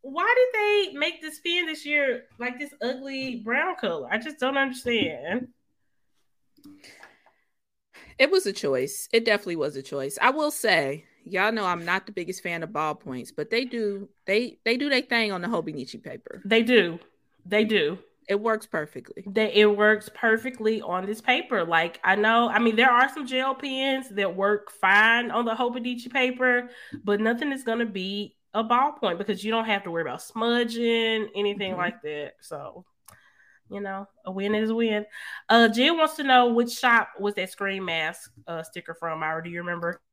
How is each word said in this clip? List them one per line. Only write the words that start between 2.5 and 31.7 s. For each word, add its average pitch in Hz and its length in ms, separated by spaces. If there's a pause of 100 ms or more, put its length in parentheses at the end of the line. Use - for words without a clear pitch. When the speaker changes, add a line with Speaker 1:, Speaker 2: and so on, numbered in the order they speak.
Speaker 1:
this 285 240
ugly 262 640
brown 294 300
color? 165 360
I 202 60
just 294 220
don't 269 180
understand. 233 920 (2750)
Speaker 2:
It 277 140
was 370 160
a 196 60
choice. - 600
It 226 120
definitely 202 320
was 147 180
a 139 80
choice. 139 380
I 240 100
will 302 200
say, 156 540 (200)
y'all 190 260
know 220 140
I'm 170 200
not 185 200
the - 60
biggest 180 320
fan 170 200
of 156 80
ballpoints, 147 640
but 151 140
they 233 160
do, 208 440 (160)
they, 220 400
they 240 120
do 285 120
their 262 120
thing 226 300
on 185 100
the 175 60
Hobonichi 160 560
paper. - 400
Speaker 1:
They 220 200
do. 196 360 (460)
They 208 200
do. 190 340 (280)
Speaker 2:
It 202 120
works 220 260
perfectly. - 600
Speaker 1:
They, 208 280
it 208 240
works 208 360
perfectly 220 680
on 180 240
this 220 160
paper. 254 440
Like, 170 380
I 185 120
know, 226 340
I 208 100
mean, 226 160
there 247 160
are 247 220
some 302 120
gel 262 300
pens 262 540
that 196 260
work 202 360
fine 220 600
on 233 140
the 226 100
Hobonichi 240 560
paper, 247 580 (340)
but 202 180
nothing 233 300
is 269 120
gonna 233 220
beat 196 500 (180)
a 220 100
ballpoint 240 540
because 180 260
you 214 80
don't 226 140
have 202 180
to 175 80
worry 165 100
about 135 200
smudging, 233 1120
anything 202 360